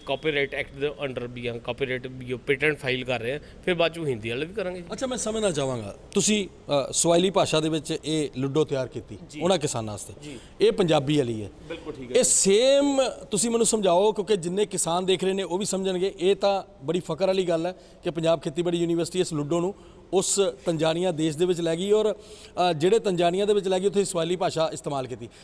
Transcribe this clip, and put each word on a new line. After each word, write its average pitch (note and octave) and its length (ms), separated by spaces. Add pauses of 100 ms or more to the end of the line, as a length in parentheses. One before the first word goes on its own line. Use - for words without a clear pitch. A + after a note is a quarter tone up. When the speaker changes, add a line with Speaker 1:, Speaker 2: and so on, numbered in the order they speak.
Speaker 1:
ਕਾਪੀਰਾਈਟ C#3 480
ਐਕਟ C#3 180
ਦੇ C#3 180
under B2+ 380
ਵੀ B2 200
ਆ, A#2 100
ਕਾਪੀਰਾਈਟ B2+ 500
ਵੀ B2+ 260
ਉਹ A#2 60
ਪੇਟੈਂਟ C#3 380
ਫਾਈਲ B2+ 280
ਕਰ B2 160
ਰਹੇ A#2 100
ਹਾਂ, D3 80 (260)
ਫਿਰ F#3 80
ਬਾਅਦ E3 180
'ਚੋਂ E3 160
ਹਿੰਦੀ A2+ 220
ਵਾਲਾ C3 160
ਵੀ F3 80
ਕਰਾਂਗੇ F#3 260
ਜੀ। F3 140
Speaker 2:
ਅੱਛਾ, B3 140
ਮੈਂ B3 100
ਸਮਝਣਾ G#3+ 340
ਚਾਹਾਂਗਾ, C3 440 (160)
ਤੁਸੀਂ, G#3 360
ਅ, - 440
ਸਵਾਹਿਲੀ F3 380
ਭਾਸ਼ਾ D#3+ 300
ਦੇ D#3 100
ਵਿੱਚ D#3+ 360
ਇਹ D3+ 320
ਲੂਡੋ C#3 260
ਤਿਆਰ C3 240
ਕੀਤੀ G#2+ 300 (120)
Speaker 1:
ਜੀ। D3+ 120
Speaker 2:
ਉਹਨਾਂ F#3 160
ਕਿਸਾਨਾਂ A#2 360
ਵਾਸਤੇ। G2 200 (100)
Speaker 1:
ਜੀ। C#3+ 160 (220)
Speaker 2:
ਇਹ G#3+ 100
ਪੰਜਾਬੀ D3+ 460
ਵਾਲੀ A#2 260
ਹੈ। F#2+ 60 (200)
Speaker 1:
ਬਿਲਕੁਲ D#3+ 240
ਠੀਕ B2+ 180
ਹੈ। B2+ 80
Speaker 2:
ਇਹ B3+ 40
ਸੇਮ C4+ 800 (300)
ਤੁਸੀਂ A3 180
ਮੈਨੂੰ A#3 160
ਸਮਝਾਓ, G3 460
ਕਿਉਂਕਿ G#3 240
ਜਿੰਨੇ F3+ 300
ਕਿਸਾਨ F3+ 400
ਦੇਖ F3+ 180
ਰਹੇ F#3 100
ਨੇ G3 100
ਉਹ E3+ 140
ਵੀ G#3 80
ਸਮਝਣਗੇ। F#3+ 540
ਇਹ F#3+ 160
ਤਾਂ G3 280 (200)
ਬੜੀ D#3+ 160
ਫਖਰ F3 280
ਵਾਲੀ F#3+ 160
ਗੱਲ E3 220
ਹੈ F3 60 (320)
ਕਿ C#3 80
ਪੰਜਾਬ D#3+ 300
ਖੇਤੀਬਾੜੀ F3 360
ਯੂਨੀਵਰਸਿਟੀ E3+ 420
ਇਸ F3 140
ਲੂਡੋ D3+ 280
ਨੂੰ F#3+ 140 (380)
ਉਸ F#3 260 (260)
ਤੰਜ਼ਾਨੀਆ E3 460
ਦੇਸ਼ D#3 260
ਦੇ F3 80
ਵਿੱਚ F3+ 160
ਲੈ E3 140
ਗਈ F#3+ 160
ਔਰ, G#3+ 220
ਅ, - 600
ਜਿਹੜੇ F3+ 260
ਤੰਜ਼ਾਨੀਆ F3+ 460
ਦੇ G#3 80
ਵਿੱਚ G3 140
ਲੈ F#3 120
ਗਈ F#3 60
ਉੱਥੇ G3+ 180
ਸਵਾਹਿਲੀ E3+ 320
ਭਾਸ਼ਾ D#3+ 380
ਇਸਤੇਮਾਲ C#3+ 340
ਕੀਤੀ। A#2 220 (140)